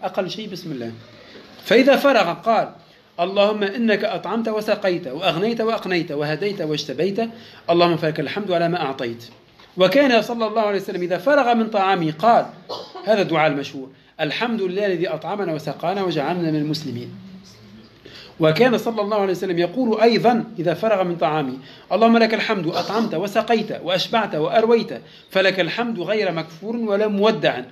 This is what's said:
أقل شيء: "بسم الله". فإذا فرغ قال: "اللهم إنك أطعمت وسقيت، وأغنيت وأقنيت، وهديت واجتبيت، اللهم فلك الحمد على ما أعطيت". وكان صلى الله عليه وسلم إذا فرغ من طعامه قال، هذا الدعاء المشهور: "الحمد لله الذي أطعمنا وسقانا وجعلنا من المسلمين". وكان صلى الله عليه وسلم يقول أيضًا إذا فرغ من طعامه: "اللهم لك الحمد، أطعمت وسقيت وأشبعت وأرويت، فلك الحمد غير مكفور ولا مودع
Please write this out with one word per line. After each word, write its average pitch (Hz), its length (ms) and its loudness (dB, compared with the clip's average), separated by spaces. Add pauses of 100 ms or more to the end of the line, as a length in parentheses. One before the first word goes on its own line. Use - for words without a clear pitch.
أقل 185 280 -4
شيء: 208 200 -12
"بسم 170 220 -10
الله". 117 200 -8 (720)
فإذا 247 320 6
فرغ 226 360 4
قال: 190 360 0 (520)
"اللهم 202 420 2
إنك 208 420 0
أطعمت 196 440 -4
وسقيت، 202 580 -2
وأغنيت 180 540 -2
وأقنيت، 190 520 -2
وهديت 156 480 -4
واجتبيت، 156 600 -2 (500)
اللهم 170 260 4
فلك 156 240 -2
الحمد 185 300 -6
على 170 180 2
ما 170 140 -2
أعطيت". 131 420 -6 (520)
وكان 233 460 4
صلى 226 240 -4
الله 214 160 0
عليه 202 180 0
وسلم 190 220 -6
إذا 175 160 -2
فرغ 254 360 4
من 220 160 0
طعامه 190 480 2
قال، 214 280 4 (580)
هذا 208 180 2
الدعاء 156 280 2
المشهور: 139 400 -6 (300)
"الحمد 202 420 -2
لله 190 240 -2
الذي 175 220 -2
أطعمنا 170 460 -6
وسقانا 156 480 -4
وجعلنا 165 480 -2
من 156 80 0
المسلمين". 131 560 -6 (1300)
وكان 185 380 4
صلى 226 220 -2
الله 208 160 0
عليه 196 160 2
وسلم 180 260 -2
يقول 208 420 0
أيضًا 220 440 4 (140)
إذا 165 160 0
فرغ 196 300 0
من 175 120 -2
طعامه: 151 380 0 (380)
"اللهم 226 260 6
لك 226 160 4
الحمد، 196 320 -2
أطعمت 180 480 -2
وسقيت 202 580 0 (100)
وأشبعت 185 520 -2
وأرويت، 220 680 2 (300)
فلك 190 300 2
الحمد 220 400 -2
غير 190 320 0
مكفور 165 440 -8
ولا 214 320 0
مودع 196 520 2 (120)